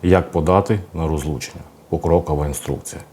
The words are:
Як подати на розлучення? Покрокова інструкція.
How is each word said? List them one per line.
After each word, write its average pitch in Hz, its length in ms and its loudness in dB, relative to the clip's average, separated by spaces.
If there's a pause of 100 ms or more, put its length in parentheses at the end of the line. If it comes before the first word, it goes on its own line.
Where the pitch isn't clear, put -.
Як 90 280 4
подати 92 480 2 (140)
на 82 140 -4
розлучення? 76 540 -6 (280)
Покрокова 78 580 0
інструкція. - 540 -8 (120)